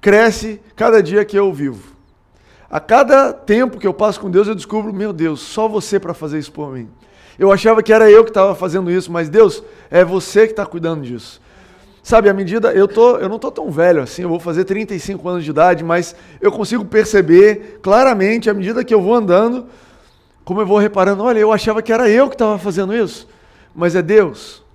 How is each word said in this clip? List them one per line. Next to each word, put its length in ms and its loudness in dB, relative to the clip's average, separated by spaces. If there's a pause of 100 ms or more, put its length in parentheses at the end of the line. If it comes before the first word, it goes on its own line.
cresce 580 2 (160)
cada 260 2
dia 220 0
que 160 -4
eu 140 0
vivo. 400 -10 (760)
A 120 -6
cada 500 2
tempo 460 -2
que 100 -4
eu 60 -2
passo 260 -2
com 100 -10
Deus, 160 2
eu 100 -4
descubro, 360 -8
meu 220 -6
Deus, 260 -4
só 260 -6
você 320 -4
pra 160 -6
fazer 260 -10
isso 120 -14
por 220 -14
mim. 160 -14 (500)
Eu 100 4
achava 320 2
que 120 2
era 180 6
eu 140 8
que 80 -10
tava 220 2
fazendo 360 -4
isso, 180 -4
mas 200 -6
Deus, 340 2 (260)
é 140 4
você 440 0
que 60 -8
tá 120 -6
cuidando 380 -8
disso. 380 -14 (600)
Sabe, 260 2
à 60 4
medida, 400 -2
eu 120 4
tô, 320 4
eu 120 -6
não 100 -10
tô 100 -8
tão 220 -10
velho 300 2
assim, 220 -10
eu 60 -6
vou 100 -4
fazer 260 -4
trinta 280 -8
e 60 -8
cinco 300 -10
anos 160 -6
de 60 -8
idade, 320 2
mas 300 -4 (280)
eu 100 0
consigo 320 -6
perceber 1000 2
claramente, 680 2
à 40 0
medida 300 -4
que 100 -2
eu 80 4
vou 140 0
andando, 520 0 (760)
como 160 -6
eu 60 -2
vou 140 2
reparando, 440 0
olha, 160 0
eu 140 2
achava 280 -2
que 120 -4
era 160 2
eu 200 4
que 60 -12
tava 240 -2
fazendo 340 -6
isso, 320 -4 (480)
mas 220 -4
é 60 0
Deus. 600 0 (140)